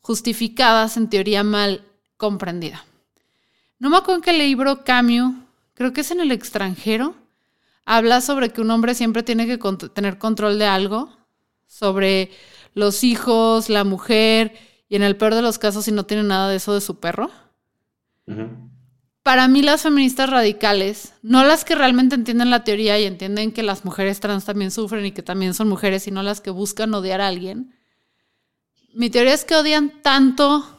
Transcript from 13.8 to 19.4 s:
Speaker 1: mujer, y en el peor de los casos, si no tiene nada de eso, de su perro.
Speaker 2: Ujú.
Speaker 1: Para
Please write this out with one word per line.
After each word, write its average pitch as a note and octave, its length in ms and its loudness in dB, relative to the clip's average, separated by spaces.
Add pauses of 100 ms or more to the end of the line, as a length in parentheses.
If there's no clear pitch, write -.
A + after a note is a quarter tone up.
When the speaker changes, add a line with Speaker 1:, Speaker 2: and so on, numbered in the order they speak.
Speaker 1:
mujer, A3 680 2 (340)
y G#3 80 -4
en G3+ 60 2
el G3+ 140 2
peor A3 180 2
de A3+ 80 0
los A3+ 160 -2
casos, G#3 280 -2
si G#3+ 60 -2
no G#3 140 -2
tiene G#3+ 180 -2
nada F#3+ 260 0
de G3 60 -2
eso, G3+ 180 -4
de G3+ 80 0
su - 180 -10
perro. E3+ 300 -6 (960)
Speaker 2:
Ujú. A2 440 -14 (520)
Speaker 1:
Para C4 260 6